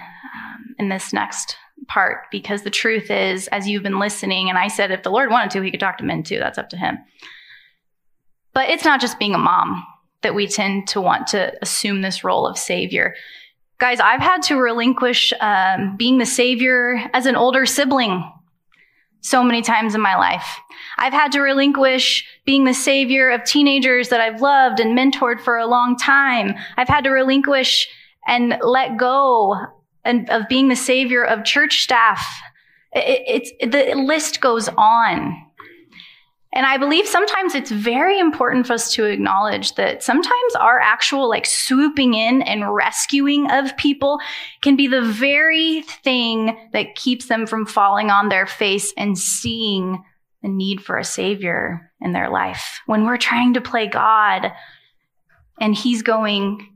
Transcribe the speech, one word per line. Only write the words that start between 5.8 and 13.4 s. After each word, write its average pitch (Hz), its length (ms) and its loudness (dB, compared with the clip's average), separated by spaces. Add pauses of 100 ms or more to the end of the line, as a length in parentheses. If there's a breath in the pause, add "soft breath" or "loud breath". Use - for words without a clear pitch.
talk 185 180 -2
to - 60 -10
men 165 180 -4
too. - 160 -8
That's - 180 -4
up - 140 -10
to 180 80 -14
him. - 180 -4 (1600 loud breath)
But 190 160 0
it's 320 160 -2
not 269 160 4
just 247 160 -4
being 208 160 0
a 175 40 0
mom 175 460 0 (380)
that 180 120 0
we 202 120 0
tend 196 420 -2
to 202 140 -2
want 170 260 0
to 196 320 -2
assume 202 400 -4
this 190 240 -6
role 185 220 0
of 175 100 -4
savior. 185 580 -4 (640 loud breath)